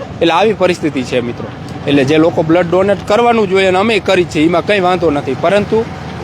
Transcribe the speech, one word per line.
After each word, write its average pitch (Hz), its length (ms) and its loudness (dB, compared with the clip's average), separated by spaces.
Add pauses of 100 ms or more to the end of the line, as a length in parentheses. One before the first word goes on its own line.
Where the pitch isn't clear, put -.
(200)
એટલે 170 120 2
આવી 202 200 2
પરિસ્થિતિ 170 500 -2
છે, 123 180 -2
મિત્રો. 117 260 -6 (400)
એટલે 143 180 2
જે 147 120 2
લોકો 170 260 2
બ્લડ 165 280 2
ડોનેટ 190 380 0
કરવાનું 233 400 2
જોઈએ 190 180 2
અને 185 120 2
અમે 214 200 2
કરી 185 260 0
જ - 20 -10
છે, 151 140 -4
એમાં 165 260 2
કંઈ 208 140 2
વાંધો 180 300 2
નથી, 139 300 -2
પરંતુ 208 440 0 (400)